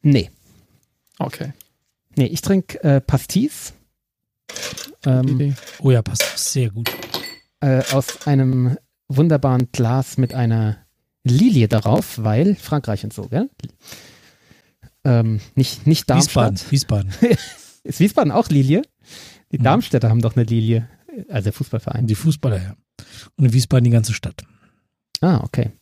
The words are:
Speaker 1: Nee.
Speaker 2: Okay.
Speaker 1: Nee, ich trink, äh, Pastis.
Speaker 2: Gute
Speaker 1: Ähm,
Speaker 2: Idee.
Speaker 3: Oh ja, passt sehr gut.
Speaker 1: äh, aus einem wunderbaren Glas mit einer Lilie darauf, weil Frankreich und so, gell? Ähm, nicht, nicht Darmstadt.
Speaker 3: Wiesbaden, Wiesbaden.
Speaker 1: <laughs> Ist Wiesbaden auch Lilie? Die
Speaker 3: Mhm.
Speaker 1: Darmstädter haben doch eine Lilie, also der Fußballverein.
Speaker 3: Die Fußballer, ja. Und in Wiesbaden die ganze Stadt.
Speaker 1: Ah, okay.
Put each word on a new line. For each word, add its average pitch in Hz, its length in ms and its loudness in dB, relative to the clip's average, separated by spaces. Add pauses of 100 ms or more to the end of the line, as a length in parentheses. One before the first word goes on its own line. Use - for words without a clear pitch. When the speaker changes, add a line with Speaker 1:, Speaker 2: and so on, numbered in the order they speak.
Speaker 1:
Nee. 139 280 4 (880)
Speaker 2:
Okay. - 340 -8 (640)
Speaker 1:
Nee, 131 100 4
ich 170 140 -6
trink, - 420 -2
äh, 139 180 4
Pastis. - 720 -2 (760)
Speaker 2:
Gute - 640 -8
Speaker 1:
Ähm, 127 180 2
Speaker 2:
Idee. 143 260 0 (240)
Speaker 3:
Oh 135 140 2
ja, 117 100 4
passt - 500 -6
sehr 120 180 -2
gut. 113 200 -8 (720)
Speaker 1:
äh, 131 220 2 (100)
aus - 340 -4
einem 131 500 2 (320)
wunderbaren 135 600 2
Glas 127 480 0
mit 127 160 0
einer 113 440 0 (440)
Lilie 135 460 4
darauf, 113 540 0
weil 131 340 2
Frankreich 120 480 -6
und 107 80 -10
so, 101 160 -12
gell? 175 200 -2 (1600)
Ähm, 113 360 2 (140)
nicht, - 320 -2
nicht 156 240 2
Darmstadt. 113 600 0
Speaker 3:
Wiesbaden, 104 400 -2
Wiesbaden. 233 260 2 (220)
Speaker 1:
<laughs> - 240 -20
Ist - 160 -8
Wiesbaden 196 320 2
auch 113 160 0
Lilie? 147 340 2 (680)
Die - 60 -4
Speaker 3:
Mhm. - 40 0
Speaker 1:
Darmstädter 131 460 2
haben 113 120 4
doch 113 140 -2
eine 120 100 2
Lilie, 113 440 0 (400)
also 113 160 -4
der 101 80 -2
Fußballverein. - 560 -4
Speaker 3:
Die 107 80 0
Fußballer, 139 440 0
ja. 95 160 -10 (600)
Und 143 80 2
in 117 80 4
Wiesbaden 123 320 2
die 120 60 4
ganze 113 220 2
Stadt. - 300 -8 (800)
Speaker 1:
Ah, 175 240 4
okay. 113 260 -4 (120)